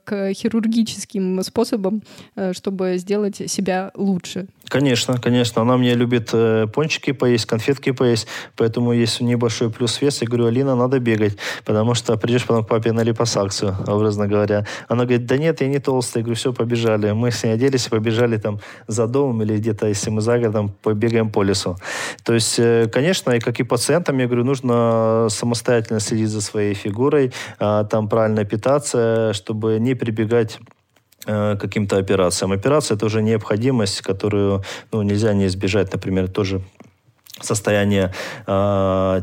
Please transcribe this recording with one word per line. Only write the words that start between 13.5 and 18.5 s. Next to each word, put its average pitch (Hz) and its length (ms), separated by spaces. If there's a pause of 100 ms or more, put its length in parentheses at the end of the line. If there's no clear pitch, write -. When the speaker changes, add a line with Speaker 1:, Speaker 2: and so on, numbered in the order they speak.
Speaker 2:
образно 104 420
говоря. 104 380 (220)
Она 123 160
говорит: 123 220
"Да 127 120
нет, 156 240
я 135 60
не 139 100
толстая". 127 420
Я 113 40
говорю: 117 120
"Все, 127 160
побежали". 113 600
Мы 120 180
с - 140
ней 113 100
оделись 127 320
и - 40
побежали 113 460
там 104 240 (280)